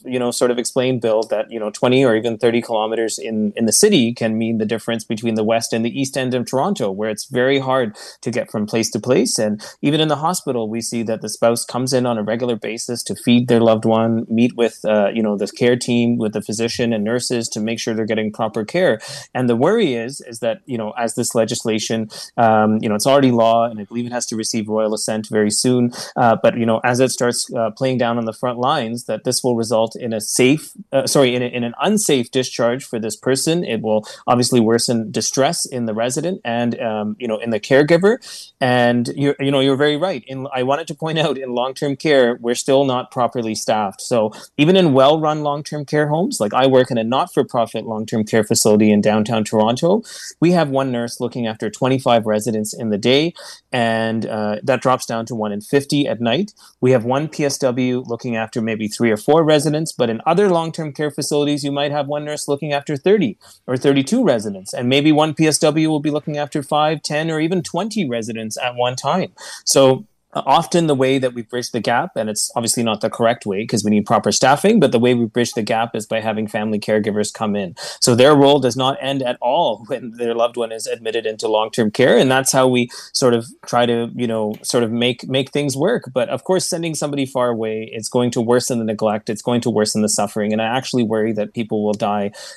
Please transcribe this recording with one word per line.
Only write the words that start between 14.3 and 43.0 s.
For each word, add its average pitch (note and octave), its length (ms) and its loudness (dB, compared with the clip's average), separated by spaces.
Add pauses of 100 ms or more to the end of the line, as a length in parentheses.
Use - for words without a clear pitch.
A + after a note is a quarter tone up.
with, A2+ 280 0
uh, G#2+ 280 2
you A2+ 100 0
know, G#2 140 0
the G2 120 -2
care B2 280 2
team, A#2+ 420 0
with A2 140 -2
the G#2 100 -4
physician A#2 500 -2
and G#2 120 -2
nurses A#2 440 -2
to A2 120 -6
make A2+ 200 -4
sure A#2 140 -4
they're A2 120 -2
getting G#2+ 260 -2
proper A2 320 -4
care. D#3 360 0 (340)
And B2 140 0
the A#2+ 80 2
worry E3 380 2
is, A#2 260 -8
is A2+ 200 -16
that, A2+ 260 -4
you A#2+ 120 -6
know, G#2+ 140 -6
as A#2 220 -4
this A#2+ 200 -4
legislation, A2 720 -2 (280)
um, A2 440 4
you A#2 80 -2
know, G#2 60 0
it's G#2 120 -2
already C3+ 240 6
law, A2+ 340 4
and A2+ 160 -4
I G2+ 40 -12
believe A#2+ 220 -8
it A#2+ 60 -8
has B2 140 -4
to A#2 100 -8
receive A2 320 -4
royal G#2+ 260 -2
assent G#2+ 340 -6
very G#2+ 220 2
soon. B2 420 2 (240)
Uh, A#2 240 4
but, A2+ 160 4
you A#2 100 0
know, A2+ 180 2
as B2 160 2
it C3 100 4
starts, - 440 -2
uh, A2+ 160 0
playing C3 280 -2
down A#2+ 200 0
on A#2 60 -4
the A2 80 -4
front B2 260 -4
lines, B2 460 -2
that A2 200 -6
this B2 180 -2
will B2 140 2
result A2+ 400 0
in A#2 160 -6
a G#2+ 80 -2
safe, C3+ 520 2 (200)
uh, C3+ 140 2
sorry, B2+ 280 4
in, B2 80 -2
a, B2 40 -2
in A#2+ 180 -4
an A#2+ 160 -6
unsafe D#3+ 500 0
discharge B2+ 540 -2
for B2 140 -8
this G#2+ 180 -6
person. D#3+ 480 0
It A2+ 160 -4
will G#2+ 260 0 (200)
obviously B2 340 4
worsen A2+ 500 0
distress C#3+ 540 -2
in A#2+ 220 -6
the G#2+ 80 -4
resident C#3+ 500 -4
and, A#2+ 360 -2
um, G#2+ 380 -4
you B2 100 -6
know, A2 100 -2
in A#2 120 -6
the G#2+ 100 -2
caregiver. E3+ 580 4 (420)
And A#2+ 560 2
you, C#3 220 0
you C#3 120 -2
know, C#3 100 2
you're C3+ 160 2
very D3 200 2
right. D3+ 300 -4
In, C3 260 -10
I B2+ 100 -4
wanted C#3+ 260 -2
to E3+ 60 -10
point D#3+ 240 -4
out, C#3+ 200 -2
in B2+ 160 -8
long-term C3+ 420 -4
care, C3 440 4
we're A#2+ 140 -2
still C3+ 300 2
not B2+ 260 -2